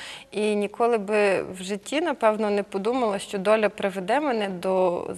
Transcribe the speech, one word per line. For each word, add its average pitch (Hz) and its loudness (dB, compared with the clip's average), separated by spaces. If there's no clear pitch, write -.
і 214 0
ніколи 226 0
би 202 2
в 185 -12
житті, 208 -4
напевно, 220 2
не 202 2
подумала, 208 0
що - -8
доля 208 4
приведе 196 -2
мене 240 0
до 185 0